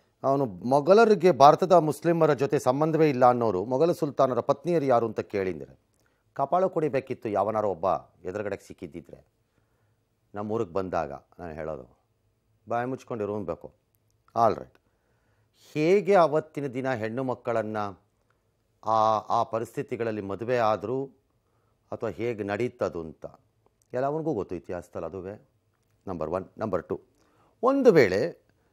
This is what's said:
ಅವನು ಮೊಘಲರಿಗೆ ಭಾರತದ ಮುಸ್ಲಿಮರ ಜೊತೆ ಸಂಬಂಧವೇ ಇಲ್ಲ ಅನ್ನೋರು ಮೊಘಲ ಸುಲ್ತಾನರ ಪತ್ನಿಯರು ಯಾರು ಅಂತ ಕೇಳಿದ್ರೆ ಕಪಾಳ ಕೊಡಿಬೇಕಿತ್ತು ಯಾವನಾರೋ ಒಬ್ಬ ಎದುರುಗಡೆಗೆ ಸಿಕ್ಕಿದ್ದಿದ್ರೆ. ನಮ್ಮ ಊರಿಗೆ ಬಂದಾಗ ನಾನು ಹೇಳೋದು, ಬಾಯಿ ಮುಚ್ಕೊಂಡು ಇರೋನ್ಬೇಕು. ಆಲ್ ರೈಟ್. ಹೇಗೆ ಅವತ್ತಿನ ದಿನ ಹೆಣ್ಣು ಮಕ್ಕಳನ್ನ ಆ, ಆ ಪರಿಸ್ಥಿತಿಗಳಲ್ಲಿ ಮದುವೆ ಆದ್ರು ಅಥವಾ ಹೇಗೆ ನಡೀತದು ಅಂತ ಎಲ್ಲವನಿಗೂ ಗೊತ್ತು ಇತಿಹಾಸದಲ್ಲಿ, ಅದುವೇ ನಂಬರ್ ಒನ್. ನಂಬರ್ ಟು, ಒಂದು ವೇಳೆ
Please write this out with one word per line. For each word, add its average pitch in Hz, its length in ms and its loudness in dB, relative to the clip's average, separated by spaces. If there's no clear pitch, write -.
ಅವನು 139 220 0
ಮೊಘಲರಿಗೆ 151 880 4
ಭಾರತದ 151 400 8
ಮುಸ್ಲಿಮರ 160 640 2
ಜೊತೆ 139 260 0
ಸಂಬಂಧವೇ 151 500 2
ಇಲ್ಲ 127 160 4
ಅನ್ನೋರು 117 400 2
ಮೊಘಲ 135 260 0
ಸುಲ್ತಾನರ 135 480 0
ಪತ್ನಿಯರು 147 460 -2
ಯಾರು 117 220 2
ಅಂತ 107 120 -8
ಕೇಳಿದ್ರೆ 90 600 -6
ಕಪಾಳ 175 320 0
ಕೊಡಿಬೇಕಿತ್ತು 135 640 -4
ಯಾವನಾರೋ 104 420 0
ಒಬ್ಬ 87 140 -6
ಎದುರುಗಡೆಗೆ 98 420 -8
ಸಿಕ್ಕಿದ್ದಿದ್ರೆ. 73 600 -18
ನಮ್ಮ 104 160 -8
ಊರಿಗೆ 110 200 -4
ಬಂದಾಗ 85 400 -4
ನಾನು 80 420 -16
ಹೇಳೋದು, 78 440 -12
ಬಾಯಿ 120 180 -4
ಮುಚ್ಕೊಂಡು 123 360 -8
ಇರೋನ್ಬೇಕು. 98 500 -8
ಆಲ್ 113 200 4
ರೈಟ್. 65 220 -16
ಹೇಗೆ 175 420 2
ಅವತ್ತಿನ 151 520 2
ದಿನ 131 260 -4
ಹೆಣ್ಣು 113 300 -6
ಮಕ್ಕಳನ್ನ 113 540 -4
ಆ, 110 320 4
ಆ 113 260 0
ಪರಿಸ್ಥಿತಿಗಳಲ್ಲಿ 113 800 -6
ಮದುವೆ 98 360 -4
ಆದ್ರು 110 480 -2
ಅಥವಾ 110 180 -8
ಹೇಗೆ 107 340 -6
ನಡೀತದು 101 580 -4
ಅಂತ 80 240 -14
ಎಲ್ಲವನಿಗೂ 147 400 -4
ಗೊತ್ತು 92 220 -6
ಇತಿಹಾಸದಲ್ಲಿ, 87 520 -10
ಅದುವೇ 92 420 -14
ನಂಬರ್ 80 220 -6
ಒನ್. 92 160 -4
ನಂಬರ್ 90 300 -4
ಟು, - 140 -6
ಒಂದು 262 280 4
ವೇಳೆ 127 540 4